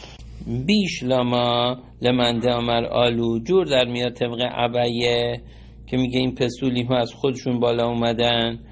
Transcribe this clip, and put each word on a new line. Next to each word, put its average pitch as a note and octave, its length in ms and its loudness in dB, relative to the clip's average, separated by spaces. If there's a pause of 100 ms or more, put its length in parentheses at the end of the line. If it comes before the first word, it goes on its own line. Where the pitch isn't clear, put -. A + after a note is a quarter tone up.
(640)
بیش F#3+ 360 2
لاما B2 760 2 (260)
لمن A#2+ 360 2
دامر A#2 460 2
آلو، A#2 540 2
جور F3 280 2
در C3 180 4
میاد A#2+ 280 -2
طبق A#2+ 260 -4 (160)
ابیه A#2+ 880 0 (440)
که C3 100 -2
میگه B2+ 220 0
این B2+ 160 0
پسولی B2 480 -2
ها B2 140 0
از A#2 160 0
خودشون B2+ 480 -2
بالا A#2+ 280 2
اومدن. A#2 720 0 (140)